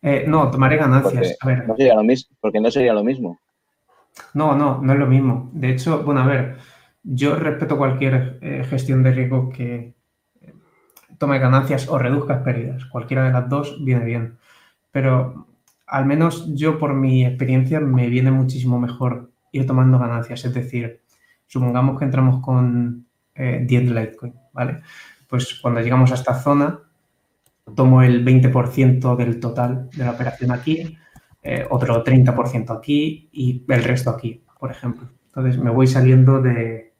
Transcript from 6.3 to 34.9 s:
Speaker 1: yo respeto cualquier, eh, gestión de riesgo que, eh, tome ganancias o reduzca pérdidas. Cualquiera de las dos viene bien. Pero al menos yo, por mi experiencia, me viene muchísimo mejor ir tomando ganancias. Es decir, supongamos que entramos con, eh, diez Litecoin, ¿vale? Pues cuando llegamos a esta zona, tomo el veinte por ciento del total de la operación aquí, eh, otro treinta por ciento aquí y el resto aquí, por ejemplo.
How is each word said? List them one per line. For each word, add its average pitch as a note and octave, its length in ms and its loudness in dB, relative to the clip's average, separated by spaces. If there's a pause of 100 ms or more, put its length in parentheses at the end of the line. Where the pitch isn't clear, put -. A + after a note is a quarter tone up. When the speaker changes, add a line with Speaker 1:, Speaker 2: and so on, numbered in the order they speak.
Speaker 1:
yo C#3+ 320 -2
respeto D#3 420 -4
cualquier, C3 640 -2
eh, C3+ 260 -8
gestión C3 360 0
de B2+ 80 4
riesgo B2+ 360 -2
que, A#2+ 460 -10 (460)
eh, - 120 -20 (680)
tome C#3 200 0
ganancias C3 500 2
o C#3+ 100 0
reduzca C3 440 -2
pérdidas. B2 440 -6
Cualquiera C3 380 -4
de B2+ 80 2
las B2 160 0
dos C#3+ 360 -6
viene B2 200 0
bien. A#2 320 -6 (540)
Pero C3 560 -2 (400)
al C3+ 180 -2
menos D#3+ 500 0
yo, D3+ 240 -2
por D3 160 -2
mi C3 300 2
experiencia, C3 560 0
me B2+ 280 0
viene B2+ 240 2
muchísimo C3 480 0
mejor A#2+ 500 -6 (220)
ir C3 140 -2
tomando C3 340 4
ganancias. A#2+ 440 -6
Es B2 80 -4
decir, A#2+ 480 -8 (460)
supongamos B2+ 520 0
que D3 60 -4
entramos C3 400 2
con, B2 640 -2 (280)
eh, B2+ 320 -4
diez B2 180 2
Litecoin, A#2 500 -4 (180)
¿vale? B2+ 300 -8 (500)
Pues B2+ 300 -4
cuando A#2+ 180 -2
llegamos B2+ 320 4
a B2+ 40 -2
esta B2+ 180 -2
zona, C#3+ 460 -2 (960)
tomo B2+ 280 6
el B2 200 4
veinte B2+ 280 4
por B2 180 0
ciento B2+ 480 2
del A#2 240 -4
total B2 560 -6
de B2+ 80 -6
la A#2+ 60 -2
operación B2 420 -4
aquí, D#3+ 460 -6 (440)
eh, C3 280 -6
otro A#2 320 0
treinta B2+ 340 4
por B2 120 -2
ciento A2+ 260 -6
aquí D3 580 -4
y B2 340 -6
el B2+ 160 0
resto B2+ 280 -2
aquí, - 340 -10 (160)
por C3 100 -10
ejemplo. - 380 -10 (200)